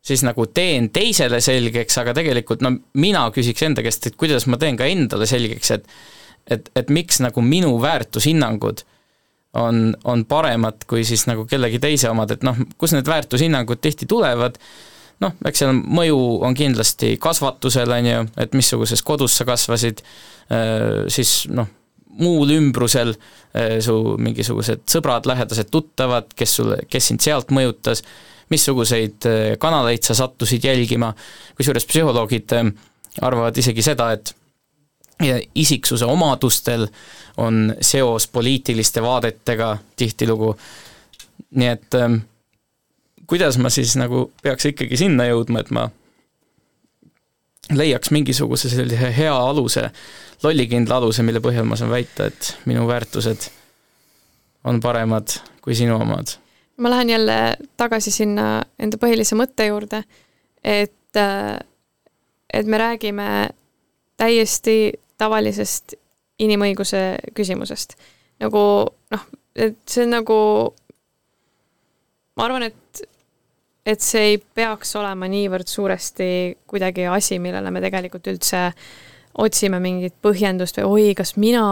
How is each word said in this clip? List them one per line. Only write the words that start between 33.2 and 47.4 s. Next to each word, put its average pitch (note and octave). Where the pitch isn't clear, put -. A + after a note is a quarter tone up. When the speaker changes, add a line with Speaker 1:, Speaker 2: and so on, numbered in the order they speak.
Speaker 1:
arvavad A#2
isegi A#2
seda, A#2
et -
ja B2+
isiksuse C3+
omadustel C3
on A2
seos A#2+
poliitiliste A#2+
vaadetega A2+
tihtilugu. A2
Nii B2
et, A#2
ähm, A#2+
kuidas D#3
ma B2
siis B2
nagu B2
peaks C3+
ikkagi C3+
sinna C#3+
jõudma, A#2
et A2
ma A#2